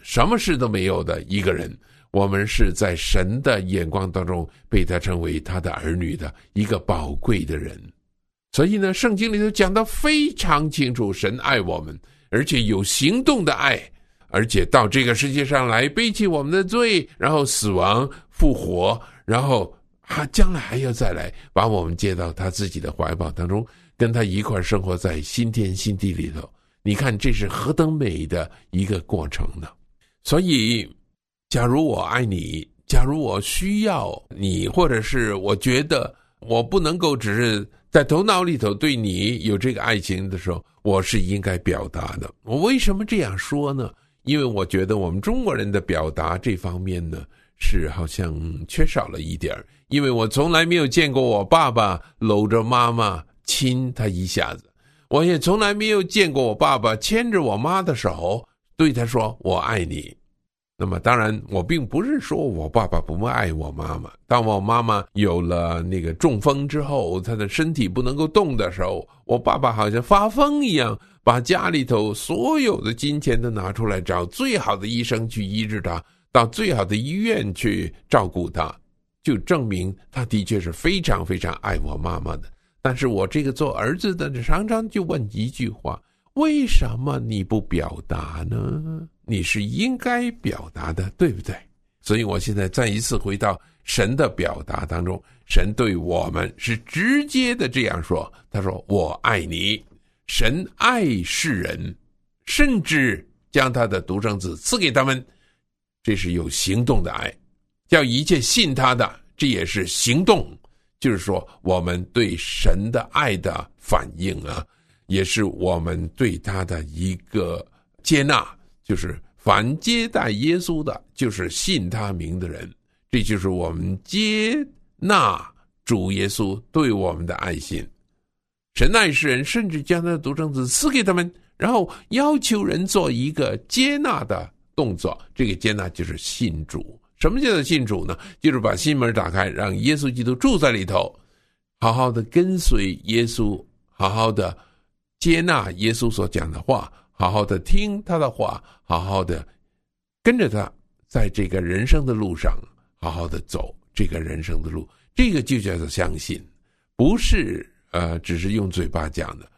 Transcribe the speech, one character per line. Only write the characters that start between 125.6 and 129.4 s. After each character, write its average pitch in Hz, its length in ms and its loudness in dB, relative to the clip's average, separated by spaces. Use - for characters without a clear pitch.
主 95 260 0
耶 98 160 0
稣 101 340 -4
对 147 200 2
我 92 220 0
们 85 120 -6
的 87 100 -6
爱 87 220 -4
心。 - 280 -8
神 175 200 6
爱 202 160 4
世 156 160 2
人， 131 160 2